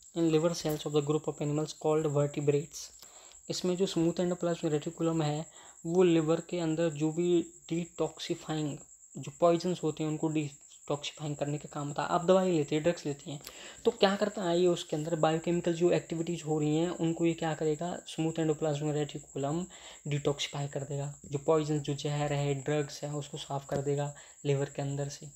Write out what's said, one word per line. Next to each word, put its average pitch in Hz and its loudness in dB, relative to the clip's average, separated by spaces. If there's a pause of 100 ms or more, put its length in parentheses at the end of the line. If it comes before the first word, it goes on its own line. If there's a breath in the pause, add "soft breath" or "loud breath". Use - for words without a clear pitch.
(160)
in 165 4
liver 165 4
cells 151 -2
of 147 -2
the 147 4
group 151 0
of 147 -4
animals 151 0
called 156 2
vertebrates, 143 0 (640 loud breath)
इसमें 180 0
जो 185 0
smooth 170 2
एंडोप्लाज्मिक 175 0
reticulum 165 0
है 147 0 (420 loud breath)
वो 175 4
liver 165 4
के 175 -6
अंदर 165 2
जो 151 0
भी 175 2 (280)
detoxifying 160 -4 (420)
जो 143 -10
poisons 170 4
होते 156 -2
हैं 156 0
उनको 156 0
डिटॉक्सिफाइंग 147 -6
करने 147 -4
का 147 -14
काम 147 -6
होता 147 -4
है। - -2
आप 170 0
दवाई 185 4
लेते 151 2
हैं, 156 0
drugs 170 0
लेते 147 -6
हैं, 147 -8 (440 loud breath)
तो 226 4
क्या 196 4
करता 202 -2
है 175 4
ये, 180 6
उसके 170 0
अंदर 160 -2
Biochemical 165 2
जो 170 4
activities 165 -2
हो 151 0
रही 151 2
हैं 170 2
उनको 165 0
ये 165 4
क्या 160 -2
करेगा, 160 -2 (140)
Smooth 160 -2
endoplasmic 151 0
reticulum 147 -4 (440 loud breath)
detoxify 143 -2
कर 143 -6
देगा, 143 -6 (140)
जो 143 -4
पॉइजन, 151 2
जो 143 -2
जहर 147 -2
है, 143 0
drugs 147 -2
है, 147 -6
उसको 147 -8
साफ 139 -8
कर 147 -2
देगा 143 -2 (320 loud breath)
liver 139 0
के 143 -6
अंदर 139 -4
से, - -14